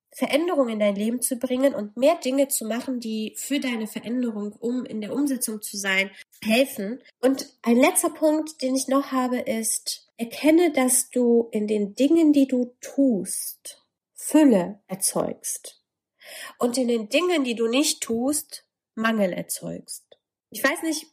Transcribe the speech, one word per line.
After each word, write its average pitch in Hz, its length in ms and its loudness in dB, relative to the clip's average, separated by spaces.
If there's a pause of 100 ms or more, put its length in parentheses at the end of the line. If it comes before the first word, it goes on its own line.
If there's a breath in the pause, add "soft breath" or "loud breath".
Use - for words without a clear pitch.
(140)
Veränderungen 277 600 0
in 214 40 -4
dein 208 160 2
Leben 226 260 -2
zu - 160 -4
bringen 254 380 0
und 208 220 -8
mehr 277 200 4
Dinge 269 320 0
zu - 160 -4
machen, 240 360 -6
die 220 360 -6
für - 220 -4
deine 233 300 -4
Veränderung, 214 640 -6
um 240 320 -6
in 220 160 -8
der 208 120 -8
Umsetzung 240 480 -2
zu - 160 -12
sein, 196 340 -2 (320 loud breath)
helfen. 226 600 0 (180 soft breath)
Und 269 320 0 (100)
ein 233 140 4
letzter 339 340 4
Punkt, 311 520 0
den 262 140 0
ich 262 100 -4
noch 277 240 0
habe, 254 280 -2
ist, - 800 -4
erkenne, 311 540 4
dass 254 400 2
du 233 400 4
in 214 160 -2
den 208 300 -2
Dingen, 302 360 6
die 277 140 6
du 247 340 -2
tust, - 1040 -2 (300)
Fülle 214 720 4
erzeugst. - 960 -6 (760 loud breath)
Und 240 200 -2
in 247 100 0
den 226 200 0
Dingen, 339 360 2
die 233 120 -4
du 226 100 0
nicht 269 360 0
tust, 247 600 -4 (300)
Mangel 220 380 0
erzeugst. - 720 -12 (460)
Ich - 120 -12
weiß 294 220 0
nicht, 320 280 -4